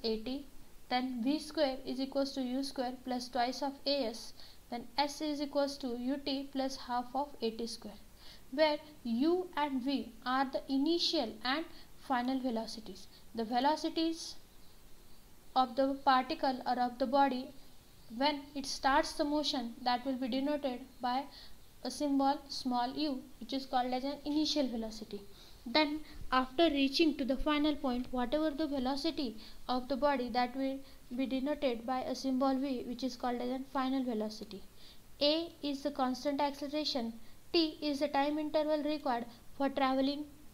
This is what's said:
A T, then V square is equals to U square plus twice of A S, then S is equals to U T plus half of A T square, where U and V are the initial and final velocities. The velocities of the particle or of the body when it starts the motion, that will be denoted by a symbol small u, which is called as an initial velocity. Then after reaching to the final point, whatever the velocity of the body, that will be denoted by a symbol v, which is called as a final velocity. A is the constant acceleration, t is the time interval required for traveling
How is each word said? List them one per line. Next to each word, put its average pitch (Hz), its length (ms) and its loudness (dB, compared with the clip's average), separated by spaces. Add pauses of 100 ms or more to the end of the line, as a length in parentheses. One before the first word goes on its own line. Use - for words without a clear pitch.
A 226 140 0
T, 254 280 -6 (440)
then 247 340 0
V 294 160 2
square 277 440 0
is 254 140 -4
equals 269 360 0
to 269 80 -2
U 254 200 0
square 262 300 -4 (120)
plus 247 240 -4
twice 247 340 0
of 277 100 0 (120)
A 277 200 2
S, 220 280 -6 (380)
then 233 160 -6 (100)
S 285 240 2
is 302 200 0
equals 277 380 0
to 240 180 -4
U 254 280 0
T 277 280 -2
plus 262 240 -2
half 247 360 -2
of 285 180 -2 (120)
A 226 80 0
T 226 160 -4
square, - 320 -10 (540)
where 302 260 6 (240)
U 311 540 2
and 285 260 2
V 262 300 0 (120)
are 262 200 2
the 262 240 -2
initial 285 640 2 (120)
and 285 200 0 (420)
final 262 320 2
velocities. 226 720 -4 (260)
The 226 100 -2
velocities 311 920 2 (1200)
of 254 180 4
the 269 300 4
particle 262 600 4
or 247 140 0
of 247 220 0
the 269 60 2
body 262 420 4 (680)
when 285 260 2 (120)
it 269 120 -4
starts 285 480 4
the 320 100 2
motion, 277 580 0
that 247 240 0
will 269 80 0
be 254 140 -2
denoted 277 500 0 (240)
by 254 220 0 (580)
a 254 80 -4
symbol 277 480 4 (100)
small 247 480 0
u, 285 240 0 (200)
which 220 120 -8
is 269 140 -2
called 247 260 2
as 254 120 0
an 285 200 -4
initial 294 440 2
velocity. 220 520 -6 (460)
Then 302 340 4 (320)
after 262 380 6
reaching 277 460 4
to 285 80 -2
the 247 120 2
final 294 380 4
point, 247 380 0
whatever 254 380 2
the 311 180 0
velocity 277 680 0 (320)
of 254 200 0
the 277 80 0
body, 254 340 2
that 247 260 2
will 269 220 0 (380)
be 262 100 2
denoted 262 580 0
by 262 180 0
a - 120 -4
symbol 269 420 2
v, 269 300 -2
which 247 160 -6
is 254 140 -2
called 240 240 -2
as 247 100 -2
a 262 100 -2 (120)
final 262 320 2
velocity. 214 580 -4 (580)
A 320 320 4 (100)
is 285 200 -2
the 294 80 0
constant 277 500 0
acceleration, 285 720 -2 (400)
t 320 300 4
is 294 180 0
the 294 80 2
time 294 300 2
interval 302 460 2
required 294 420 0 (300)
for 277 120 2
traveling 269 560 2 (300)